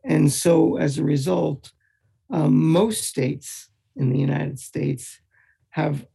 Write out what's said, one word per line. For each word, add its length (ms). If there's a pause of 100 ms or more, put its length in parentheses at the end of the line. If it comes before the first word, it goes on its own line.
And 280
so 460
as 200
a 60
result, 680 (580)
um, 240 (260)
most 240
states 640 (260)
in 140
the 100 (100)
United 300
States 640 (480)
have 260 (200)